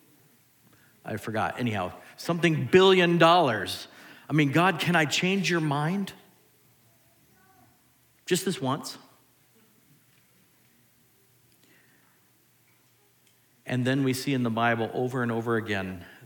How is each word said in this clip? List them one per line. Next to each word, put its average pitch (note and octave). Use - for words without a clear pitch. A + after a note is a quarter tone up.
I A2+
forgot, G#2+
anyhow, G#2
something D#3+
billion F#3
dollars. E3
I -
mean, D3
"God, E3+
can F3
I D#3+
change F3+
your F3
mind? D#3
Just F3
this F#3+
once?" C3+
And B2
then C3+
we C3
see C3+
in B2+
the A#2
Bible A2+
over B2+
and A#2
over A#2
again F#2+